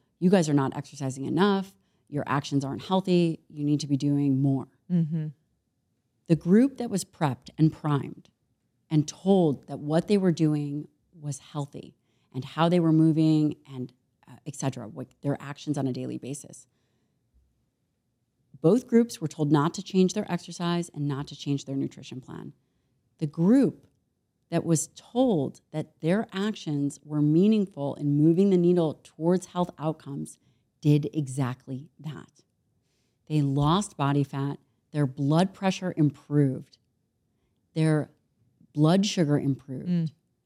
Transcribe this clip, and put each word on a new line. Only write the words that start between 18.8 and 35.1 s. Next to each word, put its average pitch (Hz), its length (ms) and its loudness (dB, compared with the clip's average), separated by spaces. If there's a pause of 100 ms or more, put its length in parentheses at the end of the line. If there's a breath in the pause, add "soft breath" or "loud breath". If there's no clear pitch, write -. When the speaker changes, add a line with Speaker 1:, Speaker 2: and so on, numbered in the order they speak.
Speaker 1:
groups 233 340 2
were 156 80 -4
told 147 220 -4
not 151 240 2
to 196 80 -10
change 185 320 2
their 214 160 -6
exercise 175 640 -4
and 143 140 -4
not 143 200 -6
to 147 80 -18
change 143 280 -4
their 135 120 -8
nutrition 135 440 -10
plan. - 320 -16 (640)
The 156 80 -4
group 190 600 2 (640)
that 170 140 -2
was 165 300 0
told 233 640 -2 (120)
that 156 280 -10
their 185 320 -2
actions 165 720 -4
were 151 160 -4
meaningful 170 760 2
in 143 200 0
moving 170 340 4
the 185 60 4
needle 175 460 2
towards 175 440 -2
health 180 320 -4
outcomes 151 600 -10 (420)
did 147 320 2
exactly 135 760 -8 (100)
that. - 440 -16 (840)
They 151 140 2
lost 143 540 0
body 143 280 0
fat, 139 340 -6 (340)
their 147 140 0
blood 151 480 0